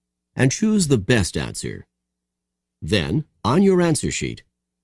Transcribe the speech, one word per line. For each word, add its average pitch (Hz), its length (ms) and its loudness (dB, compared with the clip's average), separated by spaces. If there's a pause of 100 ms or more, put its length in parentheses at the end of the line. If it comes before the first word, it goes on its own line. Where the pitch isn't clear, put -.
(360)
and 131 160 2
choose 214 360 0
the 139 120 4
best 98 380 0
answer. 55 480 -8 (960)
Then, 95 420 -2 (200)
on 139 200 2
your 185 180 4
answer 156 300 0
sheet, 58 320 -8 (400)